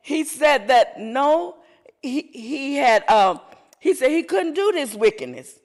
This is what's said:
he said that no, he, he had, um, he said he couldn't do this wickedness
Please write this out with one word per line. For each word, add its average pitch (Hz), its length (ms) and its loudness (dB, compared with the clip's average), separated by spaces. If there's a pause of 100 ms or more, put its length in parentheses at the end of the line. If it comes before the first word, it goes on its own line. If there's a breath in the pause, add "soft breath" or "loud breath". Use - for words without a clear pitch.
he 311 220 -4
said 269 460 0
that 240 280 4
no, 285 600 0 (440 soft breath)
he, 277 200 -4 (100)
he 269 460 -8
had, 262 320 2
um, 190 320 4 (380)
he 349 140 0
said 262 180 0
he 330 120 0
couldn't 330 300 -2
do 392 180 0
this 269 240 -4
wickedness 127 680 -4